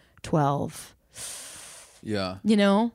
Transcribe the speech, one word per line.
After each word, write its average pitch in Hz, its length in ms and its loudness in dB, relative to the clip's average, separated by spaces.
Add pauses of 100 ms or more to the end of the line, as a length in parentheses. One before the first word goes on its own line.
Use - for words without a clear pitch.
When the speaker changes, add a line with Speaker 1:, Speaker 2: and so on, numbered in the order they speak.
(200)
Speaker 1:
twelve." 143 720 -2 (1080)
Speaker 2:
Yeah. 98 440 -4
Speaker 1:
You 214 120 4
know? 202 380 4